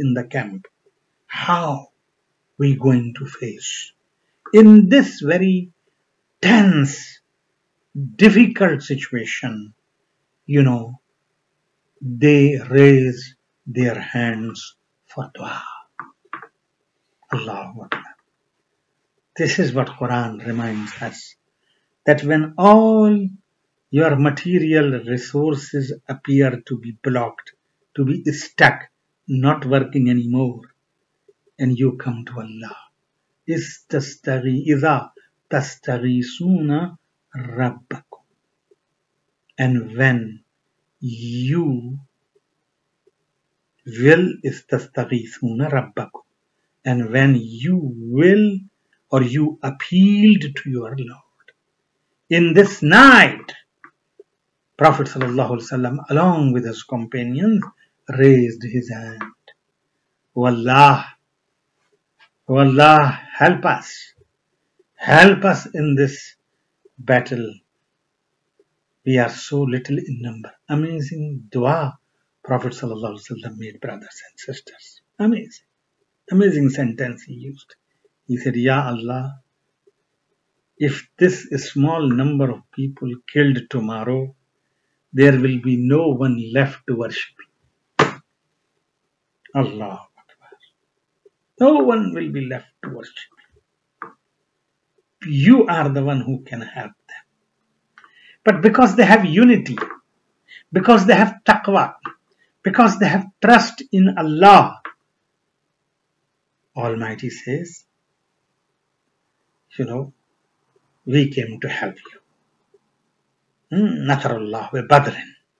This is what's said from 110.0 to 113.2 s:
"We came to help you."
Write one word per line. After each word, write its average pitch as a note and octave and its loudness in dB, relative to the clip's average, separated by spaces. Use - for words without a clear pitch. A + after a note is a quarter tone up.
"We C#3 0
came A2+ -10
to - -10
help - -10
you." - -20